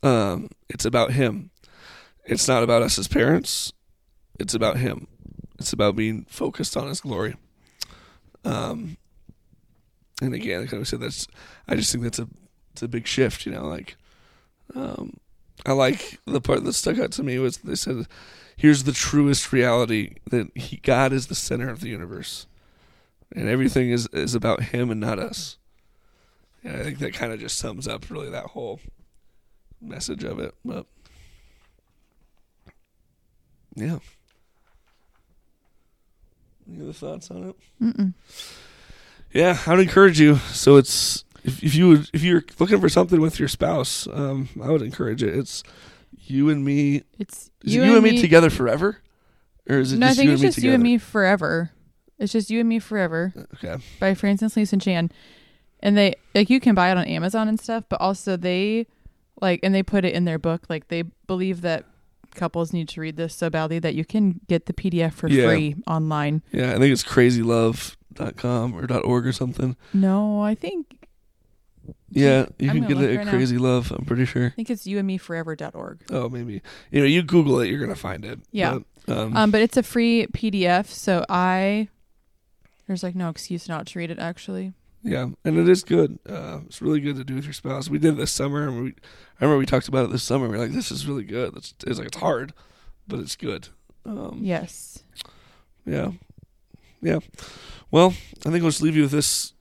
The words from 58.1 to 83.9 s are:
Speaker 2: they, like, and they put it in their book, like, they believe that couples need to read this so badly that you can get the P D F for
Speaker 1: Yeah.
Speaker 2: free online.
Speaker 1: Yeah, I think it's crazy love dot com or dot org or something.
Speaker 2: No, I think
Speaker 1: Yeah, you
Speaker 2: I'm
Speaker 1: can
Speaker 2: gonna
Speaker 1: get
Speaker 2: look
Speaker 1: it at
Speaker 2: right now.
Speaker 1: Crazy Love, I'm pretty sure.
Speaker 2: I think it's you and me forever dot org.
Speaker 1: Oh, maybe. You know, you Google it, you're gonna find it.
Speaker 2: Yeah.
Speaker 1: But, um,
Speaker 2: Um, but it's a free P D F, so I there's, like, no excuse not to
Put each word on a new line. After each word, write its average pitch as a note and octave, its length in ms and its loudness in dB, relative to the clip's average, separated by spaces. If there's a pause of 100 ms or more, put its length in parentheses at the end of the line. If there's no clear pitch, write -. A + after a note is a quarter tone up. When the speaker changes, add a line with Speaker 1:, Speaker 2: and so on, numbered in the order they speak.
Speaker 2:
they, F#3+ 520 -2 (520)
like, F#3 220 0
and F#3+ 100 2
they G3 120 2
put G3 200 0
it F3+ 80 0
in F3 120 0
their D#3+ 140 -2
book, E3 300 -4
like, D#3+ 200 -8
they E3+ 140 -4 (260)
believe F#3 320 -4
that E3+ 240 -4 (500)
couples E3+ 380 -4
need E3 160 -4
to - 120 -12
read D#3 160 -8
this E3 180 -6
so E3+ 140 -4
badly D#3+ 300 -2
that E3 160 -4
you D#3+ 100 -4
can G3 440 0
get E3+ 180 0
the F3+ 80 -8
P - 160 -4
D E3+ 120 0
F E3 120 0
for E3 140 -4
Speaker 1:
Yeah. C3 180 6
Speaker 2:
free D3+ 300 2 (100)
online. D#3 560 -2 (100)
Speaker 1:
Yeah, B2+ 220 0
I - 40 0
think C3+ 140 8
it's A#2+ 100 2
crazy B2 400 6
love A2+ 540 0 (160)
dot - 240 -8
com B2 380 -2
or F#2 120 -6
dot B2 180 -2
org B2 220 2
or B2+ 60 0
something. B2+ 440 -4 (160)
Speaker 2:
No, G3+ 500 2
I G#3+ 120 0
think - 520 -10 (1040)
Speaker 1:
Yeah, C3+ 360 6 (120)
you C#3 120 0
Speaker 2:
I'm D3+ 100 2
Speaker 1:
can - 20 0
Speaker 2:
gonna A2+ 60 0
Speaker 1:
get C#3+ 80 2
Speaker 2:
look C3+ 140 2
Speaker 1:
it - 20 2
at C3 60 2
Speaker 2:
right - 80 -4
now. - 60 -4
Speaker 1:
Crazy B2 260 2
Love, B2+ 340 0
I'm - 120 -6
pretty B2+ 200 0
sure. B2 220 -2
Speaker 2:
I A#2 40 0
think A3+ 200 -10
it's G#3+ 160 -6
you G3 120 -4
and G3 80 -2
me F#3+ 100 -4
forever E3 400 -8
dot - 180 -12
org. - 260 -14 (100)
Speaker 1:
Oh, B2 180 -4
maybe. A#2+ 320 -8 (300)
You C#3+ 100 2
know, C#3 60 4
you E3 160 4
Google C#3+ 380 4
it, A2 100 0
you're C#3 100 -2
gonna A2 140 -4
find - 300 -10
it. - 160 -14 (100)
Speaker 2:
Yeah. E3 280 -2 (280)
Speaker 1:
But, - 100 -4
um, G#3+ 200 -4
Speaker 2:
Um, G#3+ 140 4
but G#3+ 120 4
it's A3+ 140 0
a B3 60 2
free A#3 500 0
P A3 180 -4
D F#3 160 0
F, F3+ 240 2
so - 380 -2
I F#3+ 600 0 (1000)
there's, F#3 160 -6
like, F3+ 100 -6
no F3+ 140 -4
excuse E3+ 400 -10
not E3 180 -8
to - 140 -14